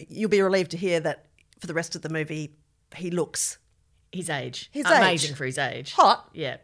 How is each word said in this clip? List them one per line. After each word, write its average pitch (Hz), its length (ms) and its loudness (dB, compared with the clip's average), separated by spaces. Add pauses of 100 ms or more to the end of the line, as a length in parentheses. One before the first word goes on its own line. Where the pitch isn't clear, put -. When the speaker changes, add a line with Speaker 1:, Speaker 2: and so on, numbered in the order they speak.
Speaker 1:
you'll 202 200 -4
be 196 120 6
relieved 190 300 2
to - 60 -8
hear 175 220 0
that 160 280 -4 (320)
for - 80 -12
the 170 60 -6
rest 165 220 -4
of 165 60 -10
the 156 80 -6
movie, 156 460 -6 (400)
he 175 160 -8
looks - 480 -2 (520)
Speaker 2:
His 175 180 -8
age. 127 440 -6
Speaker 1:
His 285 120 -4
Speaker 2:
Amazing 185 460 4
Speaker 1:
age. 135 60 -10
Speaker 2:
for 139 80 -4
his 131 120 -6
age. 127 360 -4
Speaker 1:
Hot. 240 400 6
Speaker 2:
Yeah. 147 300 -8